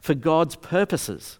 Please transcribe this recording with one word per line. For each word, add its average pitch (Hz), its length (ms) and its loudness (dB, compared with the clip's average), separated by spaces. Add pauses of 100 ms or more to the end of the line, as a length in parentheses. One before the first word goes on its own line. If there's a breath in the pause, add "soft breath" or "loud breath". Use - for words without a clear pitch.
for - 140 0
God's 160 420 2
purposes. - 840 -4